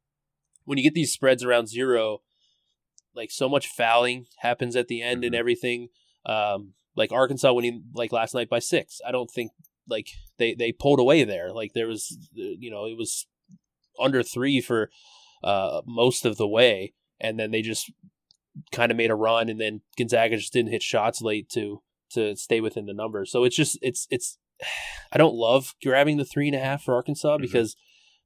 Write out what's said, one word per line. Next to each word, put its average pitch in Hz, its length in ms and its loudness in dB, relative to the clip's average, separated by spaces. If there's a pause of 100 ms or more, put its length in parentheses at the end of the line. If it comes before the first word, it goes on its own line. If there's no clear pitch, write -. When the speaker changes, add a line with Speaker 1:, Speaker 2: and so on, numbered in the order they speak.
(640)
Speaker 1:
When 143 120 -4
you 127 60 2
get 151 120 4
these 156 180 0
spreads 131 300 2
around 120 240 2
zero, 113 520 0 (960)
like, 113 160 -12
so 131 160 -2
much 135 200 0
fouling 120 580 2 (140)
happens 120 360 -2
at 120 120 0
the 117 140 -6
end 123 220 -4
and 117 100 -2
Speaker 2:
Mm-hmm. 117 60 0
Speaker 1:
everything. 120 480 -2 (380)
Um, 101 480 -2 (220)
like, 110 160 0
Arkansas 131 420 4
winning, 120 300 -2 (100)
like, 117 180 -4
last 113 220 -2
night 120 160 -4
by 120 100 0
six. - 480 -2
I 123 40 -6
don't 123 200 -4
think, 117 200 -8 (380)
like, 110 180 -6 (320)
they, 117 160 0
they 117 160 0
pulled 143 280 4
away 139 260 6
there. 92 260 -4
Like, 110 220 -8
there 113 140 -2
was, 110 300 -8 (200)
uh, 101 200 -8
you 117 140 -14
know, 104 140 -8
it 113 120 -8
was - 300 -6 (720)
under 131 240 4
three 131 380 0
for, 110 280 0 (540)
uh, 95 420 0
most 120 400 2
of 107 120 0
the 107 100 0
way, 104 460 4 (260)
and 110 180 -4
then 110 140 -4
they 110 100 0
just 110 300 -6 (800)
kinda 117 240 0
made 113 160 2
a 110 40 0
run, 113 340 0
and 110 100 -6
then 107 220 -6 (160)
Gonzaga 113 400 2
just 104 160 -8
didn't 113 180 2
hit 110 100 -4
shots 113 400 -2
late 107 280 -4
to, 104 320 -6 (300)
to 107 240 -2
stay 113 260 0
within 107 240 -4
the 101 80 -10
number. 104 320 -6
So 123 180 0
it's 123 120 2
just, - 260 0
it's, 131 280 -6
it's, - 280 -6 (360)
<sighs> - 380 -14
I - 60 0
don't 151 180 6
love 117 480 2
grabbing 143 340 4
the 143 80 -2
three 147 220 -2
and 143 80 0
a 131 40 -2
half 135 240 -4
for 131 120 2
Arkansas 147 400 0
Speaker 2:
Mm-hmm. 147 60 -2
Speaker 1:
because 117 340 0 (500)